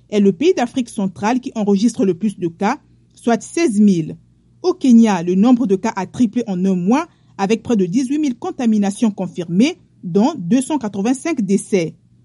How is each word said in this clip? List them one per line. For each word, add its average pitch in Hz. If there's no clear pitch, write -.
est 208
le 196
pays 339
d'Afrique 247
centrale 202
qui -
enregistre 208
le 185
plus 196
de 175
cas, 196
soit 226
seize 262
mille. 165
Au 359
Kenya, 226
le 175
nombre 233
de 190
cas 220
a 185
triplé 240
en 185
un 196
mois, 233
avec 254
près 240
de 185
dix-huit 247
mille 285
contaminations 220
confirmées, 185
dont 202
deux 196
cent 285
quatre-vingt-cinq 233
décès. 190